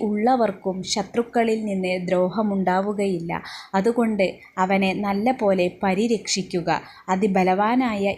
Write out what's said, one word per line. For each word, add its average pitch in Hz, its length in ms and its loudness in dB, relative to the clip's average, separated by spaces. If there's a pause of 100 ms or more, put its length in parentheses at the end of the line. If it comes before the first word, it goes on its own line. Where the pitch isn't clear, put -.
ഉള്ളവർക്കും 208 840 0
ശത്രുക്കളിൽ 226 800 -2
നിന്ന് 190 280 -2 (120)
ദ്രോഹമുണ്ടാവുകയില്ല. 190 1300 0 (420)
അതുകൊണ്ട് 220 520 2 (320)
അവനെ 190 360 2
നല്ല 202 380 0
പോലെ 196 340 2 (120)
പരിരക്ഷിക്കുക. 190 920 -2 (400)
അതിബലവാനായ 196 1080 2